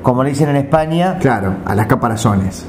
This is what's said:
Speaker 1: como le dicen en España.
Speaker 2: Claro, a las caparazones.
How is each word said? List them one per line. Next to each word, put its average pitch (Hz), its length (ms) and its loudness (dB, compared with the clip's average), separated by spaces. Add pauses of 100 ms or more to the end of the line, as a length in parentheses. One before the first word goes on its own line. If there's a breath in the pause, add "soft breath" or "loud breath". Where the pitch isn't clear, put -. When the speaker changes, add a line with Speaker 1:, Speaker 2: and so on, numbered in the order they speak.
Speaker 1:
como 127 180 2
le 139 100 0
dicen 143 180 0
en 143 80 2
España. 160 640 0
Speaker 2:
Claro, 98 320 0 (100)
a - 100 -4
las 107 140 0
caparazones. 107 800 0